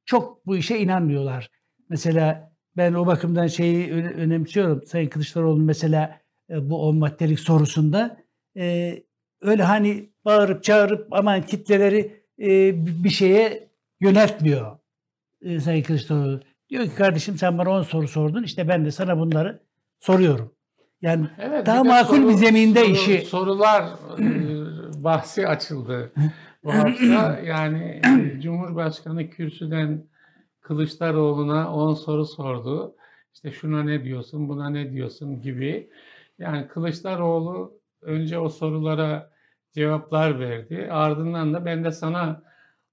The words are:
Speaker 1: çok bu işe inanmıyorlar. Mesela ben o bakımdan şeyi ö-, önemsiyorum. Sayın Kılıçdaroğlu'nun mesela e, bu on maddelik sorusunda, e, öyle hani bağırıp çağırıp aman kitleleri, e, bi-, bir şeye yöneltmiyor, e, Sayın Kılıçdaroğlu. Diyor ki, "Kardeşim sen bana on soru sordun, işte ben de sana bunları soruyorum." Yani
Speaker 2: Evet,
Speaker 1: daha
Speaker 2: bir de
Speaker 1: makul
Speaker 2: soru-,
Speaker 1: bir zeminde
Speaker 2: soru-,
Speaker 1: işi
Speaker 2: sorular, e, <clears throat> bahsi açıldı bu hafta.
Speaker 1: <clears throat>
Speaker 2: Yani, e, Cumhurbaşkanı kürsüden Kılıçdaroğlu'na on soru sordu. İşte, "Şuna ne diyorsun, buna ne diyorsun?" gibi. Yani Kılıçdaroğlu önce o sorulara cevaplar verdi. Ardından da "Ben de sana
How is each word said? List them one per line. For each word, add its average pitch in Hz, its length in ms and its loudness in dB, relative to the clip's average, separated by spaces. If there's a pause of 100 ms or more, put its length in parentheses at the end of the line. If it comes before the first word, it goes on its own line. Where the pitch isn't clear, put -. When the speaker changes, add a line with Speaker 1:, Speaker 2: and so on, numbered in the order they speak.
Speaker 1:
çok - 400 -2
bu 190 120 -2
işe 226 200 -2
inanmıyorlar. 147 720 -2 (400)
Mesela 160 640 0 (240)
ben 175 160 2
o 175 120 0
bakımdan 170 420 0
şeyi 170 460 0
ö-, 170 200 -4
önemsiyorum. 165 720 0
Sayın 165 240 -2
Kılıçdaroğlu'nun 156 560 0
mesela 156 540 0 (340)
e, 143 160 -4
bu 156 180 -2
on 156 100 2
maddelik 156 420 0
sorusunda, 156 760 2 (400)
e, 175 380 -2 (460)
öyle 202 220 2
hani 208 460 2 (160)
bağırıp 208 380 4
çağırıp 208 480 4
aman 202 300 2
kitleleri, 202 840 0 (160)
e, 208 80 -6 (380)
bi-, 175 180 -4
bir 202 60 4
şeye 196 600 2 (300)
yöneltmiyor, 165 760 2 (640)
e, 170 180 -6
Sayın 156 240 0
Kılıçdaroğlu. 139 580 -2 (280)
Diyor 254 140 -4
ki, 170 120 -6
"Kardeşim 190 420 0
sen 175 200 0
bana 175 120 -2
on 190 120 0
soru 156 260 -4
sordun, 156 360 -2
işte 175 240 -6
ben 170 180 0
de 151 60 -2
sana 180 280 -2
bunları 165 420 -2 (380)
soruyorum." 160 540 2 (480)
Yani 165 260 0 (120)
Speaker 2:
Evet, 254 260 -4
Speaker 1:
daha 233 180 4
Speaker 2:
bir 254 60 6
de 247 40 6
Speaker 1:
makul 247 220 6
Speaker 2:
soru-, 269 140 6
Speaker 1:
bir 226 40 8
zeminde 220 460 6
Speaker 2:
soru-, 220 120 6
Speaker 1:
işi 190 300 4
Speaker 2:
sorular, 196 600 2 (360)
e, 214 40 -2
<clears throat> 156 800 -4
bahsi 165 440 0
açıldı 127 680 -6 (500)
bu 151 100 -4
hafta. 233 680 2
Speaker 1:
<clears throat> 170 60 -12
Speaker 2:
Yani, 160 560 -4 (360)
e, 139 40 -12
Cumhurbaşkanı 165 880 -6
kürsüden 156 760 -6 (560)
Kılıçdaroğlu'na 151 1120 -2
on 156 200 0
soru 151 320 -4
sordu. 135 720 -8 (380)
İşte, - 180 -16
"Şuna 151 320 -4
ne 147 200 -4
diyorsun, 131 460 -8
buna 143 200 -8
ne 143 220 -8
diyorsun?" 131 500 -10
gibi. 135 480 -8 (500)
Yani 147 280 -8
Kılıçdaroğlu 170 1120 -6 (220)
önce 160 380 -4
o 160 100 -2
sorulara 156 840 -4 (400)
cevaplar 151 680 0
verdi. 127 520 -8
Ardından 156 640 -2
da 175 120 -6
"Ben 165 180 -4
de 165 80 -4
sana 160 520 -6 (500)